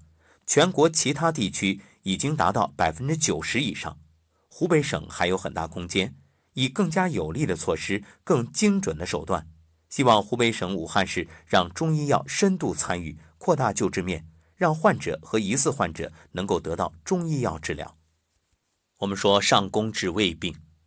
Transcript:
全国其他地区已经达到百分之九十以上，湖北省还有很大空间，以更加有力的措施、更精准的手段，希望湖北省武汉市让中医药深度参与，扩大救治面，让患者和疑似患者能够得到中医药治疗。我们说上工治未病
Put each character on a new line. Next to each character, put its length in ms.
全 260
国 160
其 240
他 180
地 200
区 320
已 120
经 180
达 160
到 180
百 220
分 160
之 80
九 280
十 180
以 140
上， 240
湖 180
北 160
省 280
还 160
有 100
很 160
大 140
空 200
间， 300
以 120
更 240
加 180
有 220
力 140
的 100
措 220
施、 260
更 260
精 300
准 160
的 80
手 220
段， 200
希 120
望 200
湖 120
北 160
省 240
武 120
汉 200
市 220
让 280
中 200
医 120
药 200
深 300
度 180
参 280
与， 160
扩 180
大 180
救 180
治 120
面， 240
让 180
患 240
者 240
和 160
疑 160
似 160
患 220
者 200
能 140
够 120
得 160
到 180
中 240
医 140
药 160
治 160
疗。 220
我 80
们 100
说 240
上 300
工 220
治 180
未 240
病 240